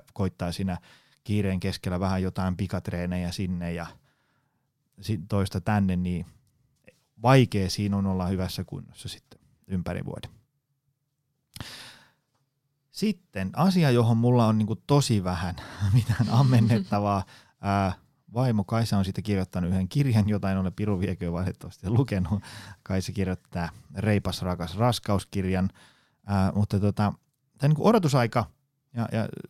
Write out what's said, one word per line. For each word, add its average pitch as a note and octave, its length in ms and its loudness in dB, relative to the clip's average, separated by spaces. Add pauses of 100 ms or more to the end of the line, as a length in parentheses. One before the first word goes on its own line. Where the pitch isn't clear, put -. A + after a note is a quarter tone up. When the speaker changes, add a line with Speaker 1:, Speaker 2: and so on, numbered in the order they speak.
(140)
Speaker 1:
koittaa F2+ 380 -2
siinä F2+ 260 -4 (460)
kiireen G2+ 360 0
keskellä F#2 400 -4
vähän F#2+ 220 0
jotain F#2 360 -2
pikatreenejä F2+ 720 -4
sinne F2 420 -6
ja E2+ 120 -8 (1160)
si-, G#2 180 -4 (100)
toista F#2+ 320 0
tänne, G2 340 2
niin F2+ 300 -2 (960)
vaikea A2+ 480 6
siinä G2+ 280 0
on G2 80 0
olla F#2 220 0
hyvässä F#2 360 -2
kunnossa - 460 -14
sitten - 300 -18 (280)
ympäri F2+ 380 -4
vuoden. - 260 -12 (2500)
Sitten G2+ 640 -4
asia, E3+ 360 4
johon A#2+ 260 4
mulla A#2+ 300 4
on A2 100 4
niinku G#2+ 180 0
tosi B2+ 480 2
vähän F2+ 320 -2 (200)
<laughs> G2 180 0
mitään A#2 360 2
ammennettavaa. G#2+ 960 2
Speaker 2:
<laughs> - 360 -20
Speaker 1:
Ää, G2 320 0 (400)
vaimo A#2 300 0
Kaisa A2+ 340 0
on G2 80 2
siitä F#2 160 -4
kirjoittanut F2+ 500 -2
yhden F#2 180 0
kirjan, A2+ 400 2
jota G2 220 -2
en F#2+ 60 -2
ole F#2 140 -2
pirun G#2 280 -2
vieköön F2+ 340 -4
valitettavasti F2+ 560 -6
lukenut. G2+ 540 0 (400)
Kaisa F#2+ 280 -4
kirjoittaa F#2 580 -4 (260)
Reipas F#2+ 460 0
rakas F2 360 -6
raskauskirjan. F#2+ 920 0 (560)
Ää, G2 300 0
mutta G#2 240 0
tota, G2+ 340 0 (440)
tää C#3 100 0
niinku D#3 200 2
odotusaika C3 580 2 (480)
ja, A#2 180 -4
ja A2+ 160 -2 (220)